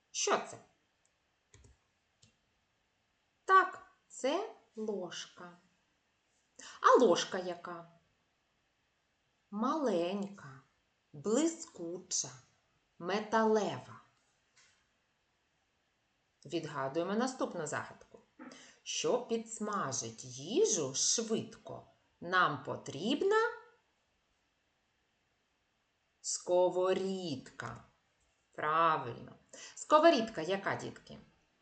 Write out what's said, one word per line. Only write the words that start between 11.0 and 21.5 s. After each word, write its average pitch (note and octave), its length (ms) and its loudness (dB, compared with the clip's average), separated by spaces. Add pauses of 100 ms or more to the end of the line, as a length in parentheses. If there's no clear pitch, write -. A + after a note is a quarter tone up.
блискуча, F#3 1160 -4 (680)
металева. G#3+ 1040 0 (2500)
Відгадуємо D3+ 680 -4
наступну A3+ 540 -4
загадку. - 520 -10 (640)
Що A3+ 420 -2
підсмажить F3+ 1000 -6
їжу D3 680 0
швидко, - 920 -2 (340)